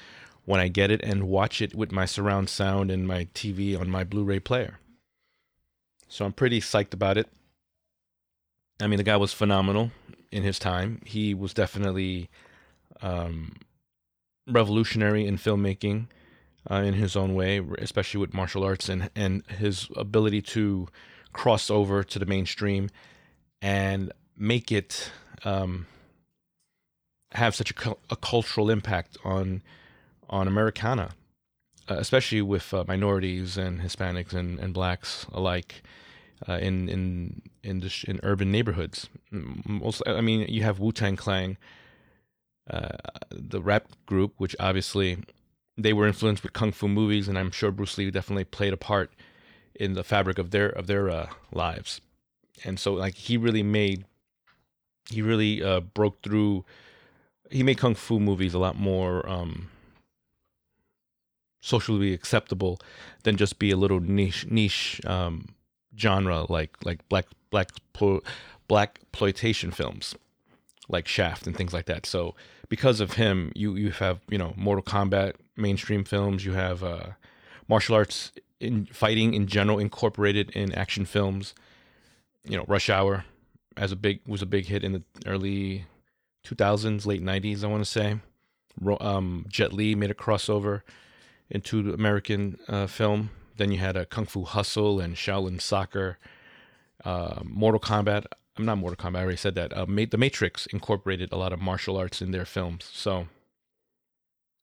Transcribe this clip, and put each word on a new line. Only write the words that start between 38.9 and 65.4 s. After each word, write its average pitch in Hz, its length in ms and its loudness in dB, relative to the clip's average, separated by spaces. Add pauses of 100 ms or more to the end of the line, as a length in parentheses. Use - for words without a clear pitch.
M-, 71 340 -8
most, 104 420 -4
I 104 140 0
mean, 110 260 2
you 110 160 -2
have 104 160 0
Wu-Tang 101 360 0
Clan, 95 420 -2 (1120)
uh, - 280 -8 (320)
the 92 320 -8
rap 101 260 2 (200)
group, 98 300 2
which - 220 -4
obviously 95 600 0 (580)
they 107 160 4
were 104 140 6
influenced 104 340 2
with - 120 -8
kung 107 180 0
fu - 160 -4
movies, 104 400 2
and 98 100 -2
I'm 92 140 0
sure 107 200 0
Bruce 98 260 -6
Lee 98 120 0
definitely 95 360 -2
played 101 280 -2
a 95 40 -2
part 98 340 0 (640)
in 98 180 -2
the 95 100 -2
fabric 95 360 2
of 90 100 -4
their, 101 200 2
of 90 180 -6
their, 101 220 2
uh, 82 200 -4 (240)
lives. 82 480 -4 (640)
And 95 160 -6
so, 101 140 0
like, 95 220 -2
he 120 220 -2
really 113 260 2
made, 101 420 2 (1080)
he 110 100 -2
really, 107 420 2
uh, 92 180 2
broke 101 420 0
through. 104 420 2 (840)
He 131 100 2
made 127 160 6
kung 120 160 4
fu 110 260 0
movies 95 360 2
a 90 40 2
lot 92 180 0
more, 92 520 0
um, 87 400 -6 (1900)
socially 104 520 2
acceptable 92 640 0 (440)
than 104 140 4
just 98 220 2
be 104 100 4
a 95 80 4
little 95 220 4
niche, 95 500 0
niche, 110 560 2
um, 87 440 -2 (480)